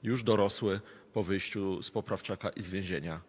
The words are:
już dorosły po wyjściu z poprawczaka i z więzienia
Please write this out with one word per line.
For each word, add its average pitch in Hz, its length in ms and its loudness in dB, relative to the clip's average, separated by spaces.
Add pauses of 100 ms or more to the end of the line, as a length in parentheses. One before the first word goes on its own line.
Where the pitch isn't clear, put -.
już 117 200 0
dorosły 104 580 4 (320)
po 107 100 2
wyjściu 95 600 0
z - 80 -6
poprawczaka - 580 -2
i - 120 -8
z 87 80 -8
więzienia 87 580 -4